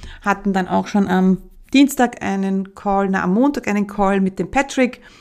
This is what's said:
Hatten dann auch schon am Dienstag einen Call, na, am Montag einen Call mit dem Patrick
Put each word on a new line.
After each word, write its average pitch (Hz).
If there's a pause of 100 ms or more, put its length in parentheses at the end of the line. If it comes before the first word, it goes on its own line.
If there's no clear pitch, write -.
(220)
Hatten 202
dann 185
auch 190
schon 202
am 185 (360)
Dienstag 269
einen 196
Call, 196
na, 190
am 180
Montag 262
einen 202
Call 196
mit 190
dem 180
Patrick 262 (200)